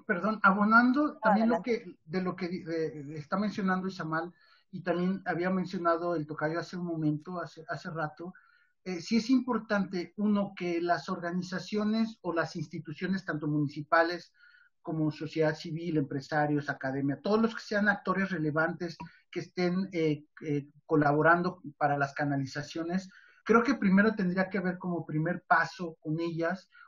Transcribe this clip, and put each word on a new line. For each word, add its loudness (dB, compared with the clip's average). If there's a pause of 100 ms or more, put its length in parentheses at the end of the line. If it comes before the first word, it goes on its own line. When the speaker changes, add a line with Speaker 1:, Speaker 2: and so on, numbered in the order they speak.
Speaker 1:
perdón, -2
abonando 6
Speaker 2:
No, -18
Speaker 1:
también 4
lo 4
Speaker 2:
adelante. -2
Speaker 1:
que, -16
de -4
lo -4
que -4
di-, -6
de, -4
de -10
está -6
mencionando 0
Izamal, -4 (380)
y -12
también 0
había 0
mencionado 0
el -2
tocayo -2
hace -8
un -6
momento, -2
hace, -12
hace -8
rato, -8 (500)
eh, -8
sí 0
es 0
importante, 0
uno, 2
que -2
las 0
organizaciones -2
o -4
las -2
instituciones, -6
tanto -4
municipales 0 (500)
como 0
sociedad 0
civil, -4
empresarios, 0
academia, -2
todos 2
los 2
que -12
sean 0
actores 0
relevantes -2 (340)
que -6
estén, -2
eh, 0 (200)
eh, -2 (180)
colaborando 4 (160)
para 2
las 0
canalizaciones, -4 (340)
creo 6
que 2
primero 6
tendría 0
que -2
haber -2
como -4
primer -2
paso 0
con -4
ellas -4 (180)